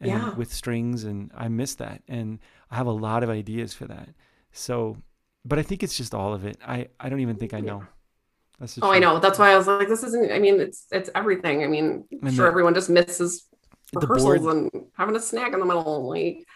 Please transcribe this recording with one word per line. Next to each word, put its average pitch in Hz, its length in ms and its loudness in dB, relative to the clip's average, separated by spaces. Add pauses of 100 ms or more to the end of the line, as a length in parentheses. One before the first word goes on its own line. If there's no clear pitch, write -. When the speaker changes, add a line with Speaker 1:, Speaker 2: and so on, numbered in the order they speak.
Speaker 1:
and - 100 -4
Speaker 2:
Yeah. 202 240 -2
Speaker 1:
with 117 180 -6
strings, 117 520 -4
and 101 280 -8
I - 140 -8
missed 113 300 -4
that. 101 320 -12
And 110 300 -8 (300)
I 120 60 -12
have 123 120 -2
a 117 40 0
lot 110 320 -2
of 117 60 0
ideas 110 440 -6
for - 120 -16
that. - 240 -18 (420)
So, 113 460 -6 (480)
but 139 120 0
I 151 60 0
think 190 200 -4
it's 190 120 -4
just - 180 -8
all 104 200 -4
of 98 120 -8
it. 104 120 -10 (100)
I, 123 220 -6 (100)
I 127 80 -10
don't 135 140 -4
even 117 160 -2
think 110 160 -8
I 110 60 -8
Speaker 2:
Yeah. - 60 -6
Speaker 1:
know. 101 180 -8 (760)
That's 120 140 -14
the 120 100 -6
Speaker 2:
Oh, 202 60 2
I 190 80 6
Speaker 1:
truth. 185 60 8
Speaker 2:
know. 165 160 4
That's 196 180 4
why 202 140 8
I 190 60 10
was 185 100 6
like, 202 200 2
"This 220 160 0
isn't," 233 280 0
I 202 80 2
mean, 196 200 6
it's, - 320 -6
it's 185 220 -4
everything. 180 500 0
I 139 40 0
mean, 156 440 -2
I'm - 160 -8
Speaker 1:
And 131 80 0
Speaker 2:
sure 127 100 6
Speaker 1:
the, 175 60 6
Speaker 2:
everyone 170 220 4
just 185 160 0
misses 175 580 2 (460)
Speaker 1:
the - 60 -4
Speaker 2:
rehearsals 139 420 4
Speaker 1:
board 160 140 2 (180)
Speaker 2:
and - 120 -10 (120)
having 208 180 0
a 226 40 -2
snack 233 340 -4
in 190 60 -2
the 190 60 0
middle, 156 440 -2
like, 165 340 -4 (120)